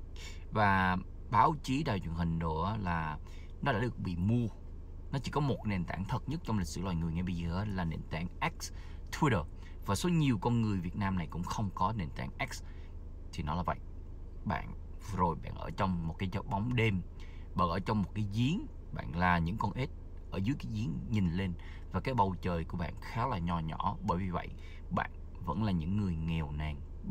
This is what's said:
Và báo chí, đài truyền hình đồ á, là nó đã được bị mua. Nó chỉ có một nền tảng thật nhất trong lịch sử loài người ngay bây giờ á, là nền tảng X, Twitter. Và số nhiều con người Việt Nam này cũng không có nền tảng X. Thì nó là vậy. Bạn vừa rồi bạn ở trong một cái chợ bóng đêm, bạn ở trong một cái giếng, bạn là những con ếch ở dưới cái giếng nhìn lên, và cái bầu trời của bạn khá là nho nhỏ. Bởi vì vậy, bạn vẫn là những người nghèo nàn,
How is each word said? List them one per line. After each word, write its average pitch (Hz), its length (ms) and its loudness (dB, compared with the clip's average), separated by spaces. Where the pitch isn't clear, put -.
Và 95 440 6
báo 120 320 8
chí, 131 200 0
đài 107 180 0
truyền 82 140 -4
hình 82 240 2
đồ 80 240 0
á, 101 140 0
là 82 420 -2
nó 139 100 2
đã 135 60 2
được 127 200 0
bị 90 180 -2
mua. 113 300 4
Nó 139 100 0
chỉ - 80 -4
có 147 100 0
một 135 260 0
nền 95 180 2
tảng - 200 -2
thật - 240 -2
nhất 156 160 -2
trong 113 140 2
lịch 87 100 0
sử 87 140 -4
loài 90 140 0
người 82 160 2
ngay 85 100 0
bây 92 140 0
giờ 85 220 0
á, 101 60 2
là 95 200 0
nền 80 160 0
tảng 85 180 -2
X, - 120 -6
Twitter. 117 320 4
Và 101 80 2
số 180 140 2
nhiều 147 300 6
con 117 240 4
người 104 180 2
Việt 87 160 -2
Nam 98 220 2
này 82 80 0
cũng 80 160 -2
không 101 320 0
có 95 220 2
nền 85 200 0
tảng 65 140 -4
X. - 120 -8
Thì - 100 -4
nó 73 120 0
là 90 80 0
vậy. 80 160 0
Bạn - 300 -2
vừa 95 80 -2
rồi 87 240 4
bạn - 120 -6
ở - 160 -6
trong 87 380 2
một 80 100 -4
cái 95 140 2
chợ 95 100 0
bóng 113 340 2
đêm, 107 260 4
bạn 87 140 4
ở 87 120 0
trong 107 220 4
một - 120 0
cái 104 200 0
giếng, 151 320 4
bạn - 240 -4
là 87 220 6
những 85 200 2
con 98 140 0
ếch 131 180 -2
ở - 80 -2
dưới 110 200 2
cái 120 160 -6
giếng 120 180 0
nhìn 98 220 4
lên, 92 200 0
và 92 80 0
cái 131 140 0
bầu 98 280 4
trời 85 220 0
của 87 140 -4
bạn 85 220 -2
khá - 260 0
là 120 120 0
nho 85 200 2
nhỏ. 80 440 -2
Bởi 101 160 2
vì 95 120 0
vậy, - 180 -2
bạn - 200 0
vẫn 92 200 0
là 104 80 4
những 90 240 2
người 95 200 2
nghèo 80 340 0
nàn, 76 300 -2